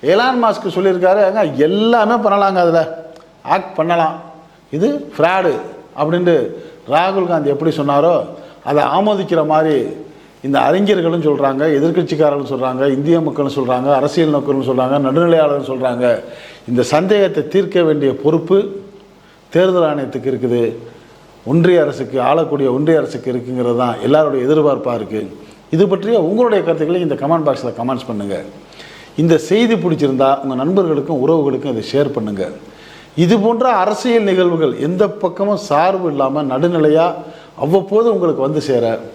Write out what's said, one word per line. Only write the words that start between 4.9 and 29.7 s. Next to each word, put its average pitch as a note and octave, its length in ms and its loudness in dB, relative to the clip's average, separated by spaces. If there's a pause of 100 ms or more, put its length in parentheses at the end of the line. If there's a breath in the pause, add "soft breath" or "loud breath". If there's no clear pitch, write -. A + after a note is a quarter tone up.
ஃப்ராடு" F3 340 2 (460)
அப்படின்ட்டு D#3 520 0 (380 loud breath)
ராகுல் F3+ 400 0
காந்தி D#3 220 0
எப்படி C#3+ 260 0
சொன்னாரோ C#3+ 500 2 (380 loud breath)
அதை D3 200 2
ஆமோதிக்கிற F3 640 0
மாதிரி D#3 600 0 (360 loud breath)
இந்த C3+ 180 0
அறிஞர்களும் E3+ 640 2
சொல்றாங்க, C#3 400 0 (140)
எதிர்க்கட்சிக்காரர்களும் D3 760 0
சொல்றாங்க, B2+ 360 -2
இந்திய D3 300 2
மக்களும் C#3+ 360 -2
சொல்றாங்க, C3 380 0
அரசியல் D3 420 2
நோக்கர்களும் C3+ 340 -2
சொல்றாங்க, C3 300 0
நடுநிலையாளர்களும் C#3+ 760 2
சொல்றாங்க. B2 500 0 (440 loud breath)
இந்த B2 160 0
சந்தேகத்தை F3+ 640 2
தீர்க்க F3+ 360 0
வேண்டிய D3 400 2
பொறுப்பு E3 640 0 (640 soft breath)
தேர்தல் F3 460 2
ஆணையத்துக்கு C3+ 360 -4
இருக்குது, A#2+ 440 0 (680 loud breath)
ஒன்றிய E3 360 4
அரசுக்கு, C3 400 -2
ஆளக்கூடிய C3+ 500 0
ஒன்றிய D3+ 260 2
அரசுக்கு B2+ 360 -4
இருக்குங்கிறது B2 440 -2
தான் A#2+ 260 0
எல்லாருடைய C#3 420 2
எதிர்பார்ப்பா C3+ 480 2
இருக்கு. G#2 440 -8 (320 loud breath)
இது F3 180 2
பற்றிய G3 320 0
உங்களுடைய G#3 440 0
கருத்துக்களை E3 380 -2
இந்த D3 140 -2
கமெண்ட் D3+ 320 0
பாக்ஸ்ல B2 320 -2
கமெண்ட்ஸ் B2 280 -6
பண்ணுங்க. G2+ 340 -6 (720 loud breath)
இந்த D#3+ 220 4
செய்தி A3 380 2